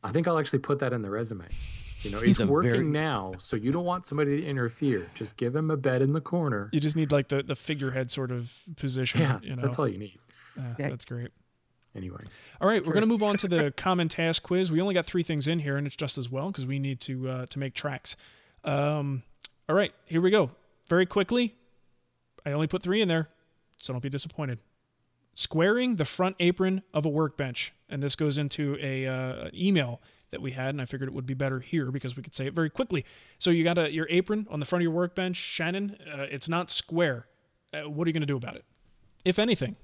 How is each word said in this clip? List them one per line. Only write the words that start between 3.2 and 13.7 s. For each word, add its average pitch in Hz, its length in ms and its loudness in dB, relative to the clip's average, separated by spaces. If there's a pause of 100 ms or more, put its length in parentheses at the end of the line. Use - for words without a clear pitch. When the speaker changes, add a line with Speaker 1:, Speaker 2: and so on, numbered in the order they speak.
Speaker 1:
so - 180 -6
you 110 140 0
don't 175 140 0
want 175 200 -2
somebody 143 340 0
to 170 60 -4
interfere. 127 720 0
Just - 220 -10
give 123 180 -2
him 156 160 0
a 156 60 2
bed 131 260 2
in 135 100 4
the 156 80 0
corner. 135 520 -2
Speaker 3:
You 156 80 2
just 151 160 0
need, 156 160 2
like, 143 160 4
the, 139 160 0
the 147 100 -2
figurehead 131 560 -4
sort 131 220 -2
of 120 200 -6 (240)
position, 127 440 0
Speaker 1:
Yeah, 131 240 2
Speaker 3:
you - 100 -6
know? 123 80 -4
Speaker 1:
that's 135 160 0
all 147 80 2
you 95 120 -2
need. 98 200 -12 (380)
Speaker 3:
Yeah, 123 200 -8
Speaker 2:
Yeah. 139 120 -2
Speaker 3:
that's 123 160 -8
great. 120 240 -8 (640)
Speaker 1:
Anyway. 95 240 -10 (420)
Speaker 3:
All 185 60 2
right, 214 140 4
we're - 60 -4
Speaker 1:
Sure. 165 80 0
Speaker 3:
gonna 214 120 6
move 220 160 4
on 208 140 4
to 202 120 0
Speaker 1:
<laughs> 175 80 2
Speaker 3:
the 147 200 2